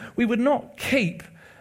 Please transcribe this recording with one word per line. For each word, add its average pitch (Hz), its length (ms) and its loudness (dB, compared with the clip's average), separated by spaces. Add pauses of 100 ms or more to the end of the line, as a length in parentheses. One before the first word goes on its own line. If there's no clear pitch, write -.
(160)
We 240 80 2
would 226 160 2
not 269 360 0
keep 214 460 0 (380)